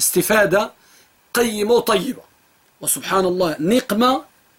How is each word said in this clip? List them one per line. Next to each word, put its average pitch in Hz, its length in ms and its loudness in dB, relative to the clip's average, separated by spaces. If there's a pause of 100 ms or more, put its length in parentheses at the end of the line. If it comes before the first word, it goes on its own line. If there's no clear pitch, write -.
استفادة 202 720 0 (600)
قيمة 220 380 0
وطيبة. 226 500 0 (580)
وسبحان 175 440 -2
الله، 180 340 0
نقمة 240 680 0 (340)